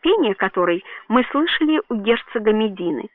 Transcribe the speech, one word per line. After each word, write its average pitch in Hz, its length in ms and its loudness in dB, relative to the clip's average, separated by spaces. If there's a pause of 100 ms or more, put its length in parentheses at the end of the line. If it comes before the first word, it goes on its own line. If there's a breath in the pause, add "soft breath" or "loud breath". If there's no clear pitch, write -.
пение 320 340 2
которой 180 480 -2 (240 loud breath)
мы 247 240 4
слышали 311 580 0
у 247 60 -2
герцога 220 560 0
Медины? 190 640 -2